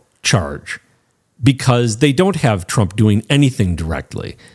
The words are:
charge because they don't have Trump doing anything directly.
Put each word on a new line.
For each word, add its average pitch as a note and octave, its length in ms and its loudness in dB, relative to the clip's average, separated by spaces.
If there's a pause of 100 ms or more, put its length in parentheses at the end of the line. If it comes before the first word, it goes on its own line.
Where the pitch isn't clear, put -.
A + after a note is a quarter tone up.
(220)
charge D2 580 -4 (640)
because A#2+ 560 2
they C#3+ 160 2
don't F#3 240 0
have G#2+ 300 -2
Trump G2 280 0
doing G#2+ 320 2
anything B2 480 2
directly. D2 640 -8 (180)